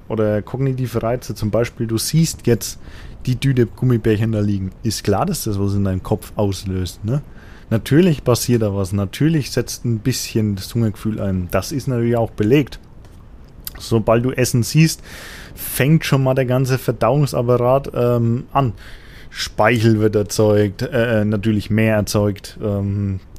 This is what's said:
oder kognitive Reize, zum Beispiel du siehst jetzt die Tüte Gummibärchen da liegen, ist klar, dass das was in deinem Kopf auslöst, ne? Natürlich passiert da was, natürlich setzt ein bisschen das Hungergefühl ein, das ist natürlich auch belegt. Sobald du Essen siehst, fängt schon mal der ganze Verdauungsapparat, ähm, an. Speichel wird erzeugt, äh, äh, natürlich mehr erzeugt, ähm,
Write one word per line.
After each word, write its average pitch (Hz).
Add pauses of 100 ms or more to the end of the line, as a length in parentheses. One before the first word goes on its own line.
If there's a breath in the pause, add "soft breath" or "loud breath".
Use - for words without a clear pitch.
oder 107
kognitive 123
Reize, 117
zum 107
Beispiel 113
du 113
siehst -
jetzt - (460 loud breath)
die 127
Tüte 123
Gummibärchen 113
da 107
liegen, 101 (100)
ist 110
klar, 101
dass 190
das 101
was 101
in 101
deinem 95
Kopf -
auslöst, 95
ne? 131 (480 loud breath)
Natürlich 143
passiert 120
da 104
was, 98
natürlich 131
setzt -
ein 113
bisschen 110
das -
Hungergefühl 110
ein, 95
das 95
ist 139
natürlich 117
auch 117
belegt. 120 (1000)
Sobald 113
du 131
Essen 127
siehst, 156 (520 loud breath)
fängt -
schon 135
mal 131
der 135
ganze 127
Verdauungsapparat, 127
ähm, 120
an. 135 (560 loud breath)
Speichel 110
wird 107
erzeugt, 104
äh, 117
äh, -
natürlich 107
mehr 110
erzeugt, 104
ähm, 101 (180)